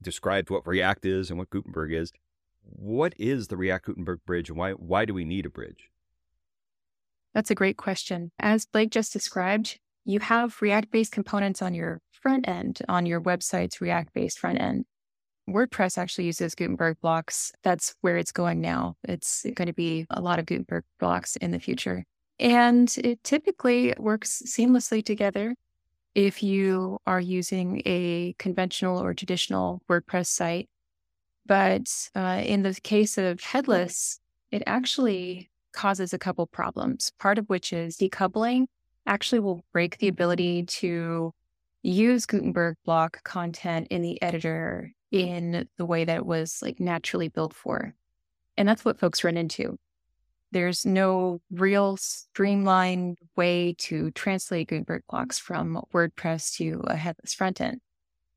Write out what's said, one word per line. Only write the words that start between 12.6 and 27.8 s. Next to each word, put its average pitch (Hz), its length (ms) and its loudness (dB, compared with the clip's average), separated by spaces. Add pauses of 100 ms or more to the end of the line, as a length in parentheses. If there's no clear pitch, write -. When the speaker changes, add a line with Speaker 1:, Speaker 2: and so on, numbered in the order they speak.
Speaker 2:
on 175 180 2
your 170 160 0
website's 180 600 0
React-based 170 580 -2
front 175 200 0
end. - 260 -2 (640)
WordPress 202 500 0
actually 180 280 -4
uses 165 300 -2
Gutenberg 170 440 -2
blocks. - 520 -2 (120)
That's 180 380 0
where 175 160 2
it's 175 140 -2
going 170 280 0
now. 165 440 -2
It's - 500 -4
gonna 175 200 -2
be 165 360 -2
a - 100 -4
lot 175 200 0
of 165 60 -2
Gutenberg 170 400 -4 (140)
blocks - 360 0
in 175 160 -4
the - 80 -2
future. - 460 -4 (340)
And 240 540 6 (100)
it 240 200 0
typically 247 760 2
works 214 500 -2
seamlessly 233 560 4
together 208 520 -2 (600)
if 196 260 4
you 190 640 2
are 185 160 2
using 180 640 -2